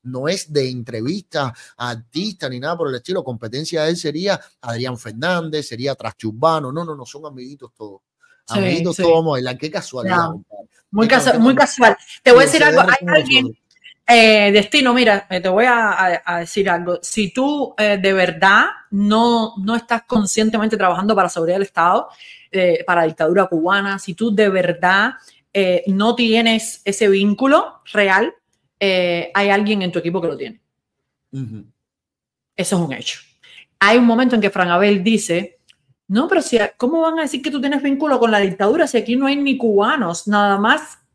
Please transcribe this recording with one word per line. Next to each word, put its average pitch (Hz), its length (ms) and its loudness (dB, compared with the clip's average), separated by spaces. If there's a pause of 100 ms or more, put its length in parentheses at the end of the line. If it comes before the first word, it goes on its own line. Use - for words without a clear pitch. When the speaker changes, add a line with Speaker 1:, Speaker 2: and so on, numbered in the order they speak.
Speaker 1:
No 127 240 -8
es 175 240 -6
de 135 180 0
entrevistas 127 840 -6 (240)
a 120 140 -8
artistas 156 580 -10
ni 123 100 -10
nada 160 180 -6
por 156 120 -4
el 127 60 -6
estilo. 170 280 -8
Competencia 131 600 -8
de 160 80 0
él 175 40 -2
sería 170 420 -4 (220)
Adrián 120 380 -8
Fernández, 151 720 -6
sería 127 280 -8
Traste - 320 -10
Urbano. 143 420 -2
No, 160 140 -8
no, 156 140 -12
no, 123 80 -20
son 151 200 -20
amiguitos 131 480 -18
todos. 101 280 -20 (440)
Speaker 2:
Sí, 226 140 -2
Speaker 1:
Amiguitos 175 380 0
Speaker 2:
sí. 190 60 -2
Speaker 1:
todos, 165 120 6
vamos 165 140 2
a 143 60 0
bailar. 127 220 -6
Qué 151 140 -8
casualidad, 180 460 -4
Speaker 2:
Ya. 165 100 0
Speaker 1:
compadre. 190 420 -16 (220)
Speaker 2:
Muy 220 160 2
Speaker 1:
Qué 262 40 2
Speaker 2:
casa-, 269 200 4
Speaker 1:
casualidad. 226 140 4
Speaker 2:
muy 262 100 6
casual. 247 420 2 (240)
Te 254 120 6
voy 254 80 10
a - 20 6
Speaker 1:
Y - 40 6
el - 40 0
Speaker 2:
decir 311 140 2
algo. 269 160 4
Speaker 1:
C - 40 6
D 233 60 2
R - 0 -
Speaker 2:
Hay 269 80 2
Speaker 1:
somos 277 160 -2
Speaker 2:
alguien, 262 280 2
Speaker 1:
nosotros. - 200 -10 (420)
Speaker 2:
eh, 220 460 6
Destino, 240 420 2
mira, 220 360 2
eh, 185 100 -4
te 185 80 -4
voy 196 160 2
a, 233 280 2
a, 180 340 0
a 175 140 -4
decir 190 300 -2
algo. 175 320 -2
Si - 320 -6
tú, 277 440 -4
eh, 208 240 0
de 190 120 2
verdad 190 520 4 (260)
no, 220 680 0
no 202 180 -4
estás 226 280 -4
conscientemente 220 760 0
trabajando 190 380 0
para 185 120 2
la - 20 -4
seguridad 170 260 -2
del 196 80 -2
Estado, 185 460 0 (420)
eh, 180 340 0
para 170 160 2
la 160 60 2
dictadura 175 400 0
cubana, 196 500 -2
si 185 160 -10
tú 220 220 -4
de 208 140 4
verdad, 185 640 0 (380)
eh, 180 360 0
no 202 260 0
tienes 226 680 0
ese 202 240 0
vínculo 208 720 0 (100)
real, 202 440 0 (440)
eh, 180 540 -2
hay 202 160 0
alguien 208 320 0
en 180 100 -4
tu 175 60 -6
equipo 170 240 -4
que 170 60 -4
lo 139 100 -6
tiene. 123 240 -14 (680)
Speaker 1:
Ujú. 110 340 -12 (920)
Speaker 2:
Eso 190 200 -4
es 170 60 0
un 143 120 -4
hecho. - 260 -12 (600)
Hay 214 180 4
un 247 80 6
momento 233 300 2
en 214 60 2
que 196 100 0
Fran 180 180 -2
Abel 190 340 2
dice, 202 560 -2 (480)
"No, 247 200 -2
pero 370 140 0
si, 240 180 -2 (180)
¿cómo 320 240 -2
van 320 160 -2
a 320 60 -4
decir 277 180 -6
que 302 80 -6
tú 294 100 -6
tienes 277 220 -2
vínculo 277 380 0
con 233 100 2
la 208 100 2
dictadura 202 460 0
si 247 120 -2
aquí 226 180 -2
no 269 100 0
hay 277 120 0
ni 277 200 -2
cubanos? 214 720 0
Nada 202 320 2
más 269 400 -2 (140)